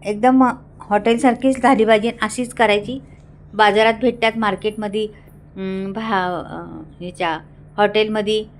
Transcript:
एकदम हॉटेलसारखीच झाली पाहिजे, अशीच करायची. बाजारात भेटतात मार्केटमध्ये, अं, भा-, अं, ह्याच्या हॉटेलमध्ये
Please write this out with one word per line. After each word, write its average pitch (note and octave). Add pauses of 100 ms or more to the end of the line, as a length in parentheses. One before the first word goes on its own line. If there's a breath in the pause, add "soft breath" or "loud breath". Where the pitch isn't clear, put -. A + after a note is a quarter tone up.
एकदम B3 (360)
हॉटेलसारखीच A#3+
झाली A#3+
पाहिजे, A3 (100)
अशीच A#3
करायची. G#3 (540 loud breath)
बाजारात G#3+
भेटतात A3+
मार्केटमध्ये, G#3+ (500 loud breath)
अं, F#3+
भा-, F#3+
अं, E3 (160)
ह्याच्या F3 (380)
हॉटेलमध्ये G#3+ (160)